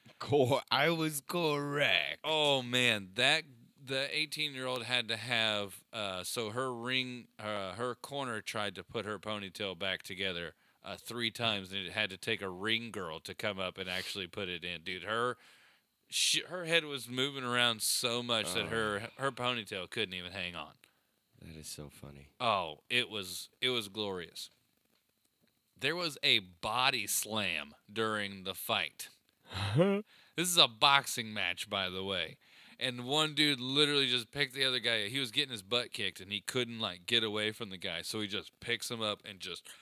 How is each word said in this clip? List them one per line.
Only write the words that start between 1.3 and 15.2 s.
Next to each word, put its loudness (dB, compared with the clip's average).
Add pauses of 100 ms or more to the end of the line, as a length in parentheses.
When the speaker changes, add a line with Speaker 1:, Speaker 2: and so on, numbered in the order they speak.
Speaker 2:
Oh, 4
man, 4
that, 4 (420)
the -2
eighteen-year-old -2
had 2
to 0
have, 0 (160)
uh, -4
so -2
her -2
ring, -2 (120)
uh, -4
her -4
corner -6
tried -4
to -12
put -6
her -6
ponytail -6
back -2
together, -4 (300)
uh, -8
three -4
times, -2
and -4
it -10
had 0
to -10
take -2
a -4
ring -2
girl -6
to -12
come -4
up -4
and -6
actually -4
put -6
it -6
in. -6
Dude, -6
her, -2 (720)